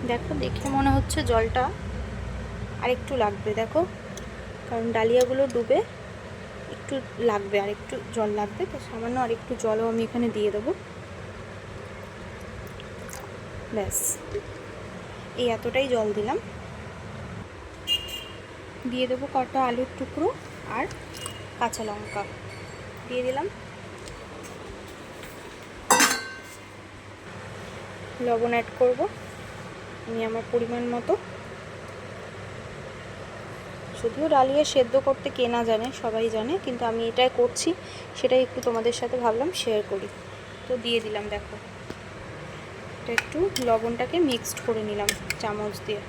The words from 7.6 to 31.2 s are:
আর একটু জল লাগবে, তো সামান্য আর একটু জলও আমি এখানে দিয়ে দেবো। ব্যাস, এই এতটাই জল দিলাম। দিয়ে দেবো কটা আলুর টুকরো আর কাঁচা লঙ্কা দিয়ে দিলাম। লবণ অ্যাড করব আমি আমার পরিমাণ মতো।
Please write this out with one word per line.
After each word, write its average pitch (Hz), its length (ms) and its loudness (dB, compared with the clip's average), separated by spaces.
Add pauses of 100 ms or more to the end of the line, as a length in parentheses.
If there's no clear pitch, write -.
আর 196 80 0
একটু 208 260 -6 (200)
জল 214 160 2
লাগবে, 208 320 0 (100)
তো 294 40 -8 (140)
সামান্য 233 300 -2
আর 233 100 2
একটু 233 220 -2 (100)
জলও 220 260 4
আমি 226 140 2
এখানে 240 260 2
দিয়ে 208 220 2
দেবো। 214 200 0 (3000)
ব্যাস, 196 240 0 (1400)
এই 247 100 2 (100)
এতটাই 240 320 0
জল 220 240 4
দিলাম। 214 260 0 (2500)
দিয়ে 254 160 2
দেবো 254 280 0
কটা 262 340 2
আলুর 247 300 0
টুকরো 294 300 0 (480)
আর 269 80 0 (760)
কাঁচা 233 260 0
লঙ্কা 208 380 -4 (840)
দিয়ে 247 140 0
দিলাম। 262 240 0 (4000)
লবণ 240 260 4
অ্যাড 233 160 4 (100)
করব 247 220 8 (1080)
আমি 226 180 -2
আমার 226 180 0 (100)
পরিমাণ 240 300 2 (120)
মতো। 240 180 2 (3000)